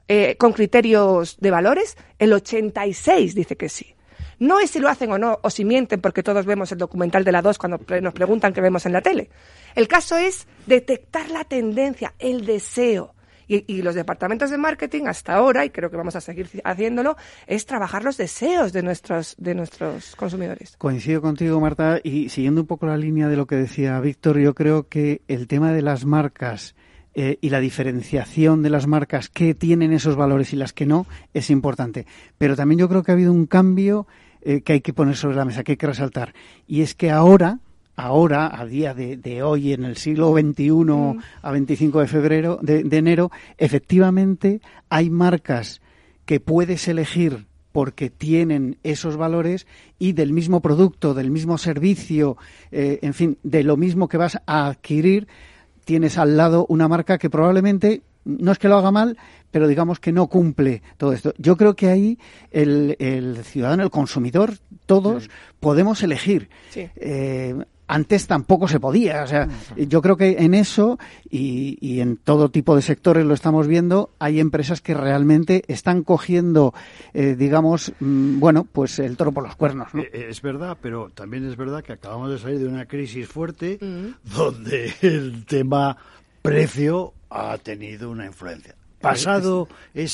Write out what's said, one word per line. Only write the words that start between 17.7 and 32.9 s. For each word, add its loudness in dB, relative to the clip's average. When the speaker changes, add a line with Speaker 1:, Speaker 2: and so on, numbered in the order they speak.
Speaker 1:
los -4
deseos -2
de -4
nuestros, -6
de -6
nuestros -10
consumidores. -10
Speaker 2:
Coincido -4
contigo, -2
Marta, 0
y -4
siguiendo 0
un -6
poco -6
la -2
línea -2
de 0
lo -2
que -4
decía -2
Víctor, 0
yo 4
creo 0
que -2
el -6
tema 0
de 0
las -2
marcas, -2
eh, -2
y -2
la 0
diferenciación 0
de 0
las 0
marcas -2
que 0
tienen 2
esos 0
valores 2
y -4
las -6
que -4
no 2
es -4
importante. -2
Pero 2
también 2
yo 4
creo 0